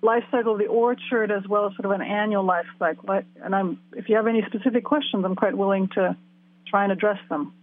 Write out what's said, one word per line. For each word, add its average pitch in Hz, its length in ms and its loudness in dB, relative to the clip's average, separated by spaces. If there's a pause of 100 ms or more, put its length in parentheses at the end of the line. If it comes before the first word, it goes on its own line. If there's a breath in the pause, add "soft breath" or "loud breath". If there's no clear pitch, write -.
life 226 280 4
cycle 226 220 0
of 208 80 0
the 208 60 2
orchard 233 640 0
as 196 160 -2
well 208 180 2
as 196 80 -4
sort 202 120 -6
of 196 140 0
an - 20 -6
annual 208 420 0
life 180 220 0 (120)
cycle. 165 320 -2
I, 190 140 0 (180)
and 190 140 -2
I'm, 190 240 -2 (140)
if - 140 -12
you 220 60 4
have 220 140 2
any 226 180 2
specific 233 380 -2
questions, 277 400 0
I'm 190 100 0
quite 190 240 0
willing 196 380 2
to 185 200 0 (520)
try 202 160 2
and 196 80 2
address 196 260 0 (100)
them. 147 340 -6